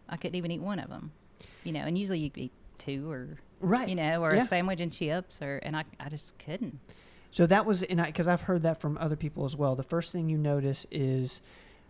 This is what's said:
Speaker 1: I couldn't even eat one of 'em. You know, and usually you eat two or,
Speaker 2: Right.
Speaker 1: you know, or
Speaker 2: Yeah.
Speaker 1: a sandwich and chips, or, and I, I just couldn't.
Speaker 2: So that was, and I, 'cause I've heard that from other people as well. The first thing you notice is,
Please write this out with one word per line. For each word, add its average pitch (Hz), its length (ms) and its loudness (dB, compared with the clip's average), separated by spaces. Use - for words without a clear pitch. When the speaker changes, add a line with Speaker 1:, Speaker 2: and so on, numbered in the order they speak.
Speaker 1:
I 170 100 -8
couldn't 175 180 -6
even 170 160 -4
eat 170 100 -6
one 190 180 -4
of - 120 -10
'em. - 200 -12
You 170 100 -6
know, 143 80 -4
and 156 160 0
usually 190 220 0
you 147 160 -2
eat 127 160 -8
two 139 320 -6
or, 147 260 -8
Speaker 2:
Right. 214 300 2
Speaker 1:
you 185 60 0
know, 165 280 2
or 160 100 6
Speaker 2:
Yeah. 214 80 8
Speaker 1:
a 247 60 2
sandwich 180 320 2
and 170 120 -2
chips, 165 520 -4
or, 139 140 -4
and 147 180 -4
I, 156 80 0
I 139 100 -10
just - 300 -12
couldn't. 156 400 -6
Speaker 2:
So 170 140 6
that 185 200 6
was, 190 180 2
and 170 180 2
I, 156 100 2
'cause 165 160 0
I've 175 140 4
heard 175 220 0
that 160 180 2
from 151 160 -2
other 151 180 0
people 151 300 -4
as 135 100 -4
well. 143 200 2
The 131 80 -2
first 170 280 -2
thing 165 180 0
you 156 80 2
notice 143 520 0
is, 131 520 0